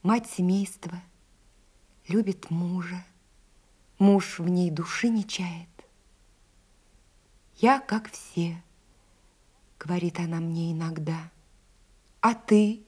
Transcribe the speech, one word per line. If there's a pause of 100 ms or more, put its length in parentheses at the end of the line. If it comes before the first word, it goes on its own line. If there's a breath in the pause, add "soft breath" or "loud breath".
Мать
семейства, (1040)
любит
мужа. (960)
Муж
в
ней
души
не
чает. (1900)
«Я
как
все», (1200)
говорит
она
мне
иногда. (880)
«А
ты?»